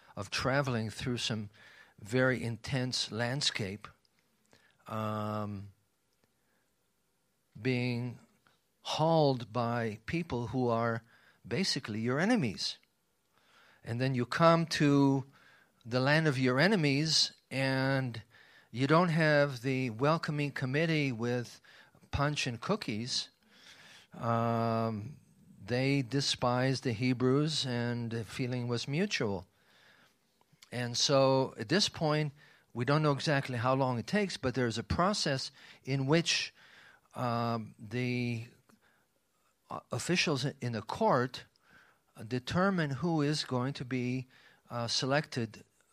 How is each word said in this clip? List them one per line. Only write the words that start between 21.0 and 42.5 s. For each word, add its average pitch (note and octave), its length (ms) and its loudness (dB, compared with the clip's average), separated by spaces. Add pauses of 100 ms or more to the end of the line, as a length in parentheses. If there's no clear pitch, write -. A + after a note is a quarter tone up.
with A#2+ 480 -4 (500)
punch C#3+ 380 0
and A#2 120 -6
cookies. B2 720 -4 (920)
Um, A2+ 920 0 (520)
they C3+ 360 2
despised B2+ 840 0
the B2 100 -2
Hebrews, B2+ 720 2
and A#2+ 460 -4
the A#2 120 -6
feeling B2 440 -4
was A#2+ 200 -2
mutual. C#3 580 -2 (1300)
And A#2+ 240 -4
so C3+ 640 4
at A#2 80 -6
this F#3+ 220 2
point, D3+ 420 0 (420)
we A#2 120 -2
don't D3 180 4
know D3 80 4
exactly C3+ 460 0
how B2 160 2
long C3 260 2
it G#2 80 -6
takes, G3+ 300 -2
but B2+ 160 -2
there's B2 240 0
a D#3 60 -4
process E3+ 680 -2 (320)
in C3+ 220 -2
which, - 480 2 (640)
um, A#2 640 -2
the, A#2+ 680 -4 (1200)
uh, - 100 -8 (120)
officials C#3+ 540 -2 (160)
in A#2+ 100 -4
the A2 100 -4
court C#3 640 0 (840)
determine E3 600 0